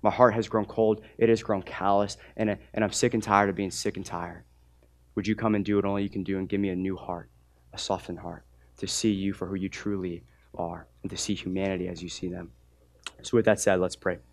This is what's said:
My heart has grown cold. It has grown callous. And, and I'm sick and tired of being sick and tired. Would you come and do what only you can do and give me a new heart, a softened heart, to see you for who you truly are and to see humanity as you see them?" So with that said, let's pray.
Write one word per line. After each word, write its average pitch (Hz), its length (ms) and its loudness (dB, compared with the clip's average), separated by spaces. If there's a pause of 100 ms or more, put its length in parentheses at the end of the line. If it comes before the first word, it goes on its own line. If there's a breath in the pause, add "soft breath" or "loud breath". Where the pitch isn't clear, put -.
My 107 100 4
heart 120 240 6
has 113 120 0
grown 110 160 0
cold. 107 380 2 (160 loud breath)
It 113 100 4
has 113 160 4
grown 98 180 0
callous. 101 540 0 (220 loud breath)
And, 104 200 0 (160 loud breath)
and 107 120 0
I'm 98 80 -2
sick 123 200 0
and 110 80 0
tired 101 280 6
of 90 80 -2
being 98 120 -2
sick - 280 -4
and 95 80 -8
tired. 87 400 -10 (720)
Would 98 120 -2
you 107 80 2
come 107 200 2
and 101 100 0
do 104 100 2
what 101 80 4
only 101 200 0
you 98 60 -4
can 98 140 -6
do 98 140 -2
and 95 100 -2
give 101 140 -2
me 98 80 0
a 92 60 -2
new 92 200 -2
heart, 87 320 -10 (460)
a - 40 -12
softened 87 420 -4
heart, 85 260 -12 (320 soft breath)
to 98 100 -6
see - 240 2
you 98 220 0
for 95 120 -6
who 95 100 -6
you 95 120 -4
truly 92 560 -6 (340 soft breath)
are 85 300 -6 (140)
and - 80 -8
to 98 80 -8
see - 180 -2
humanity 95 540 -2
as 85 120 -8
you 87 60 -10
see 90 220 -8
them?" 87 220 -10 (720)
So - 120 -2
with 113 80 6
that 107 160 6
said, 92 220 4
let's 92 160 -2
pray. 90 220 -4 (140)